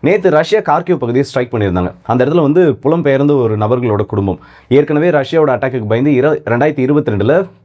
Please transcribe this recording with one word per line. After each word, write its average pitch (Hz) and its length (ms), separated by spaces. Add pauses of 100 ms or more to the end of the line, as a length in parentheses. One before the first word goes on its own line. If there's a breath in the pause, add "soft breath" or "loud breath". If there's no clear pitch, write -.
நேத்து 185 280
ரஷ்யா 160 300
கார்கிவ் 160 380
பகுதியை 123 260
ஸ்ட்ரைக் 127 300
பண்ணியிருந்தாங்க. 90 380 (120)
அந்த 123 220
இடத்துல 165 160
வந்து 156 300
புலம்பெயர்ந்த 143 720
ஒரு 110 160
நபர்களோட 107 480
குடும்பம், 98 340 (280 loud breath)
ஏற்கனவே 147 420
ரஷ்யாவோட 151 380
அட்டாக்குக்கு 127 400
பயந்து 123 240
இர-, 143 380
ரெண்டாயிரத்தி 135 300
இருபத்தி 143 320
ரெண்டுல 135 360 (180)